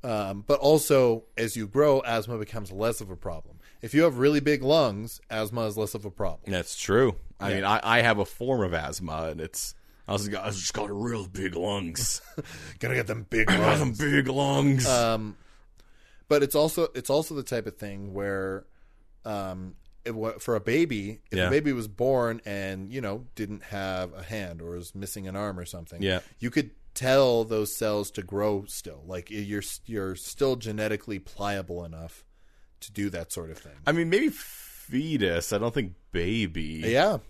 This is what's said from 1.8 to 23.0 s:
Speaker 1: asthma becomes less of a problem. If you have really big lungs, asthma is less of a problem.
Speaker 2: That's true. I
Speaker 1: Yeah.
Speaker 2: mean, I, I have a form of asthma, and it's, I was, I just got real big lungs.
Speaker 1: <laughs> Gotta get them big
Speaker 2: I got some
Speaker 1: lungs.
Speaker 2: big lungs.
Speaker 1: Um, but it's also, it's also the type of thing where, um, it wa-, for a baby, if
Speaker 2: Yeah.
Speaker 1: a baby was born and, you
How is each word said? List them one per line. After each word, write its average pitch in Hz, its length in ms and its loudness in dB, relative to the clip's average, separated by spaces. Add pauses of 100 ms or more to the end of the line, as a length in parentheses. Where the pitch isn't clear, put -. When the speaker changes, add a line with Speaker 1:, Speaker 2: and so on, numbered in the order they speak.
Speaker 1:
asthma 117 380 -2
becomes 104 320 -8
less 110 300 0
of 95 100 -12
a 90 40 -10
problem. 82 420 -10 (260)
If 117 100 -8
you 147 100 8
have 147 140 6
really 143 220 6
big 139 240 4
lungs, 123 680 2
asthma 110 380 -2
is 104 100 -4
less 107 160 -2
of 104 120 -8
a 98 60 -8
problem. 92 400 -2
Speaker 2:
That's 90 240 -2
true. 113 400 4 (240)
I 98 100 -2
Speaker 1:
Yeah. 98 60 0
Speaker 2:
mean, 98 100 0
I, 104 180 4
I 117 180 4
have 113 160 4
a 98 80 2
form 123 360 -2
of 90 120 0
asthma, 80 560 -4
and 80 120 -8
it's, - 340 -8 (320)
I - 60 -2
was, 101 200 0
I 98 160 -4
just 95 240 -6
got 104 180 -2
real 107 360 -4
big 95 280 -6
lungs. 90 680 -2 (300)
Speaker 1:
<laughs> - 280 -16
Gotta 127 160 -2
get 123 120 0
them 110 220 -6
big 113 220 4
Speaker 2:
I 185 60 6
got - 200 4
some 147 120 2
Speaker 1:
lungs. 107 100 -4
Speaker 2:
big 143 280 2
lungs. 139 600 4
Speaker 1:
Um, 113 480 2 (920)
but 147 140 6
it's 139 140 0
also, 156 400 2
it's 127 160 -8
also 156 240 2
the 135 80 -4
type 113 240 -4
of 101 100 -10
thing 101 360 -10
where, 98 520 -4 (580)
um, 95 520 -8 (280)
it 117 120 -6
wa-, 110 240 -6
for 117 160 0
a 107 40 2
baby, 113 600 0 (100)
if 98 60 -2
Speaker 2:
Yeah. 90 100 4
Speaker 1:
a - 40 2
baby 147 220 2
was 117 140 -4
born 117 560 0
and, 98 480 -6
you 131 100 -8